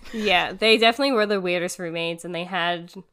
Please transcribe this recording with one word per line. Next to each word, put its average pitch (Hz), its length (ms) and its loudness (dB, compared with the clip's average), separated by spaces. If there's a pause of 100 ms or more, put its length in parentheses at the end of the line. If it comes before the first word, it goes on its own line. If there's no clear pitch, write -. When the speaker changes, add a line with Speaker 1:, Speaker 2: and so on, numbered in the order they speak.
Speaker 1:
<laughs> - 80 -12
Speaker 2:
Yeah, 190 400 2
they 214 240 4
definitely 233 340 2
were 214 140 2
the 208 160 0
weirdest 180 360 -2
roommates, 165 460 -6
and 175 100 -10
they 170 120 -6
had 175 480 -4 (200)